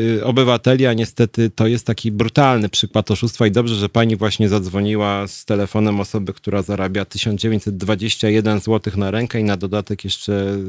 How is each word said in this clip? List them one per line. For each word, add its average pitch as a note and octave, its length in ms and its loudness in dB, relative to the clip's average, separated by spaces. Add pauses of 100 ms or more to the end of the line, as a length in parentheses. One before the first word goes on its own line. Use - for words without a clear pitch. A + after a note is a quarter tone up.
(180)
y, G#2 80 -4
obywateli, B2+ 600 4
a A#2+ 80 4
niestety A2+ 560 0
to A2 180 0
jest A#2 180 0
taki A2+ 260 -2
brutalny A2+ 580 2
przykład - 420 -2
oszustwa A2+ 360 0
i G#2 40 2
dobrze, A#2 240 2
że G2+ 140 -2
pani A2+ 260 4
właśnie G#2 340 0
zadzwoniła G2+ 800 0
z - 180 -16
telefonem G#2 540 0
osoby, G2 340 -4
która G2+ 280 -4
zarabia F#2+ 440 -4
tysiąc G#2 360 -4
dziewięćset G#2+ 360 -2
dwadzieścia G#2+ 520 -2
jeden G#2+ 300 2
złotych G#2 380 -2
na G2 140 -2
rękę A#2 280 -4
i A2 40 0
na G2+ 140 0
dodatek G2+ 460 -6
jeszcze G2 540 -4 (120)